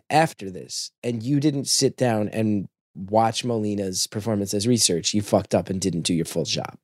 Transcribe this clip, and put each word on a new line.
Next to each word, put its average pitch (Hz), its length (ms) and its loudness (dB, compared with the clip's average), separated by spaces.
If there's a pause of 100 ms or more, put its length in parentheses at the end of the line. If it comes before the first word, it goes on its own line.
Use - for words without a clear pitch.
after 151 420 2
this 76 400 -10 (120)
and 120 200 -4
you 143 180 2
didn't 139 280 0
sit - 300 2
down 110 320 2
and 107 380 0 (260)
watch 107 500 2
Molina's 104 640 -2
performance 104 480 -2
as 104 120 0
research, 110 460 2
you 104 80 2
fucked 101 340 0
up 92 140 0
and 95 120 -4
didn't 87 220 -2
do 87 120 0
your 82 100 0
full 82 200 -4
job. - 400 -6